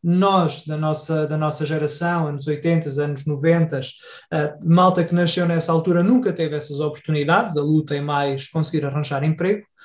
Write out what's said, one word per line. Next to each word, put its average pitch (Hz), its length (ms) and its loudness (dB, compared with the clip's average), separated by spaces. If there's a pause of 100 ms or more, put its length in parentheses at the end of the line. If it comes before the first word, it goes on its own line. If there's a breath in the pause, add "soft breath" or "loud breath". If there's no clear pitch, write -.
Nós, 180 600 2
da 151 100 -6
nossa, 156 500 -2
da 151 120 -4
nossa 151 280 -2
geração, 160 640 -2
anos 143 200 -6
oitenta, 160 420 0 (120)
anos 147 240 -4
noventas, 156 680 0 (400 loud breath)
eh, 151 280 -2
malta 180 400 6
que 175 140 0
nasceu 175 320 0
nessa 165 240 0
altura 170 320 2
nunca 226 300 2
teve 151 240 -4
essas 143 240 -8
oportunidades, 156 760 0
a 147 80 0
luta 151 320 2
é 143 60 -4
mais 143 480 -2
conseguir 156 360 -2
arranjar 143 380 -4
emprego, 180 420 0 (200 loud breath)